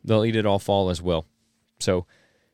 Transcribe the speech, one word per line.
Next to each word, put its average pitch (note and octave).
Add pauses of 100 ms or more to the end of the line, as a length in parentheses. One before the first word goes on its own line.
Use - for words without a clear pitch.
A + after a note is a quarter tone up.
They'll A2
eat A2+
it G#2+
all G2
fall G2
as E2+
well. F2 (540)
So F2+ (480)